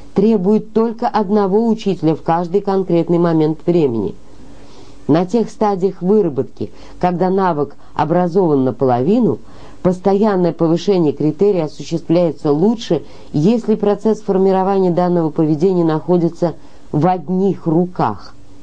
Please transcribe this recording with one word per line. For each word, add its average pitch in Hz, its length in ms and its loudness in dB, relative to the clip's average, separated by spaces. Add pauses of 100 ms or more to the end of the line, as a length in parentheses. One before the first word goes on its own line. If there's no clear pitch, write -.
(140)
требует 214 580 2
только 226 360 0
одного 208 600 2
учителя 190 460 0
в - 80 -8
каждый 170 380 0
конкретный 180 580 0
момент 160 460 2
времени. 127 500 0 (920)
На 165 180 2
тех 220 260 -2
стадиях 190 520 -2
выработки, 160 680 0 (300)
когда 180 300 0
навык 170 460 0 (180)
образован 160 720 2
наполовину, 131 760 2 (440)
постоянное 185 680 2
повышение 170 600 2
критерия 165 520 0
осуществляется 160 880 -2
лучше, 185 500 0 (300)
если 214 440 2
процесс 208 440 0
формирования 190 680 2
данного 170 400 0
поведения 165 540 2
находится 165 680 0 (380)
в 151 140 2
одних 185 600 0
руках. 160 680 -2 (280)